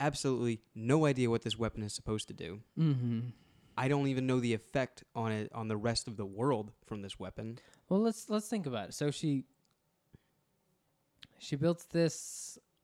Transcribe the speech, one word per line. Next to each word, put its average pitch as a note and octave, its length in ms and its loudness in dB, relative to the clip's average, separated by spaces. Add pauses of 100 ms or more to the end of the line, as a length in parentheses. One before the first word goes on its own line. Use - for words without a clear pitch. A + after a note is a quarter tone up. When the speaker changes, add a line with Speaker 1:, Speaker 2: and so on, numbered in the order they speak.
Speaker 1:
absolutely B2 580 0 (160)
no C3 300 4
idea B2+ 240 4
what A#2 140 2
this A2 140 -4
weapon A2 240 -2
is G#2 120 -6
supposed - 340 -4
to G#2 60 -10
do. F#2+ 260 -10 (180)
Speaker 2:
Mm-hmm. B2 420 2 (560)
Speaker 1:
I B2+ 120 0
don't C#3+ 200 2
even C3 200 0
know B2+ 120 4
the A#2+ 140 2
effect - 500 -2 (120)
on A2+ 160 0
it, G#2+ 200 -2
on A2+ 160 -6
the G#2+ 100 0
rest A2+ 300 0
of A2 80 -8
the G2+ 120 -4
world G#2+ 440 0 (140)
from G#2+ 160 -8
this G2 160 -10
weapon. A2+ 400 -8 (320)
Speaker 2:
Well, F#3+ 120 4
let's, A3+ 280 0
let's G#3+ 180 -2
think G3 200 -2
about A2 220 -4
it. - 40 -14
So D3 160 0
she, C#3+ 360 0 (1900)
she - 160 -6
built E3 360 0
this - 680 -2 (240)